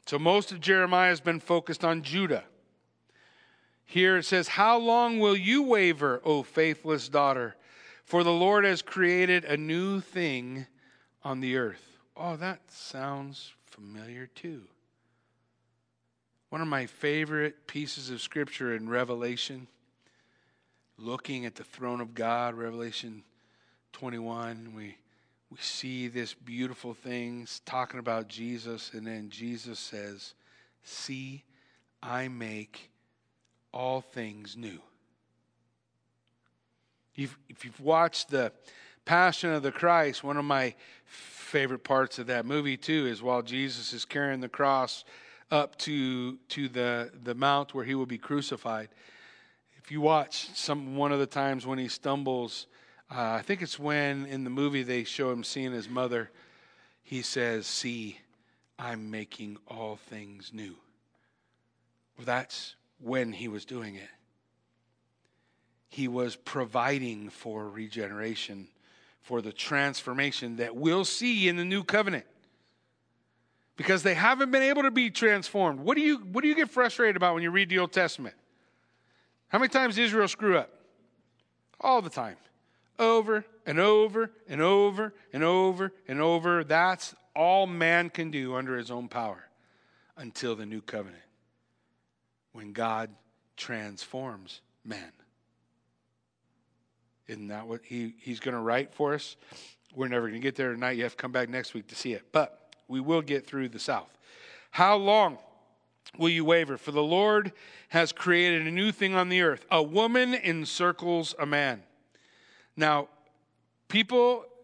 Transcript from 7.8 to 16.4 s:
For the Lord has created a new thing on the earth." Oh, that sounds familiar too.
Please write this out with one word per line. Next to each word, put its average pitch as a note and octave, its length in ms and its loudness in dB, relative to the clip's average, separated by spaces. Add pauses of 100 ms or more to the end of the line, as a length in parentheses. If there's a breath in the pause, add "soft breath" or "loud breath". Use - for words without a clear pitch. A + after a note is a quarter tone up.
For F3 180 2
the E3+ 80 6
Lord G3 320 6
has F#3 180 2
created F3+ 600 4
a D3 140 0
new F3+ 440 -2
thing C3 680 -4 (560 soft breath)
on C3 180 -6
the C3 160 0
earth." A2+ 320 -4 (260)
Oh, E3 220 -6
that F3+ 340 -8
sounds C#3 840 -12 (120)
familiar A2 640 -18
too. C#3 400 -14 (1800)